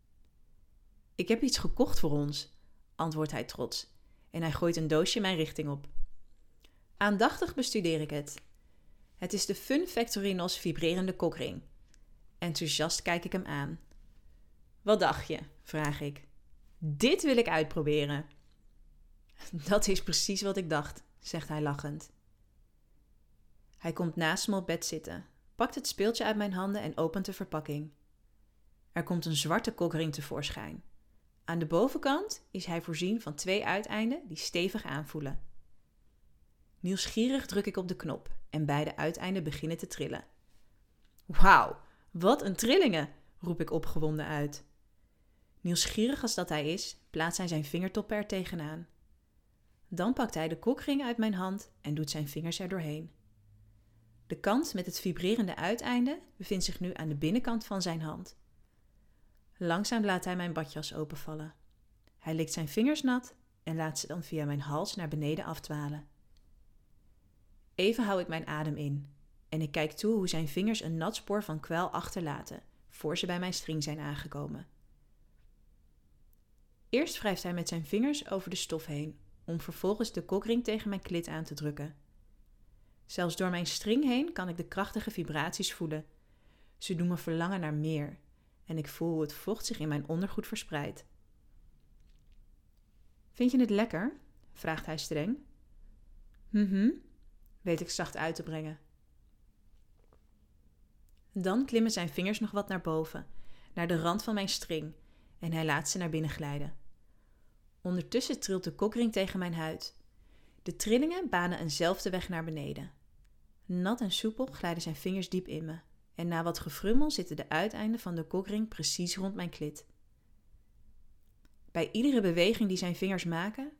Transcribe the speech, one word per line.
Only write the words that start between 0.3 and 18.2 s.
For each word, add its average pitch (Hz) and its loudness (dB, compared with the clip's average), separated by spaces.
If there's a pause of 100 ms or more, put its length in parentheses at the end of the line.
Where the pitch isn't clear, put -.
"Ik 180 -2
heb 220 4
iets 131 2
gekocht - 6
voor 156 8
ons," 147 -2 (360)
antwoordt 156 -2
hij 117 -4
trots - -6 (380)
en 165 -4
hij 160 0
gooit 170 2
een 160 -2
doosje 160 4
mijn 190 2
richting 156 -2
op. 143 -6 (1080)
Aandachtig 208 4
bestudeer 175 2
ik 151 -4
het. 147 -6 (760)
Het 180 -6
is 202 0
de 202 -2
Fun 302 0
Factorinos 196 -2
vibrerende 180 0
kokring. - -4 (760)
Enthousiast 165 -2
kijk 170 0
ik 175 -4
hem 185 -2
aan. 147 -4 (1000)
"Wat 202 6
dacht - 2
je?" 151 -4 (220)
vraag 147 -2
ik. 143 -8 (500)
"Dit 170 4
wil 277 6
ik 233 4
uitproberen." 151 0 (1000)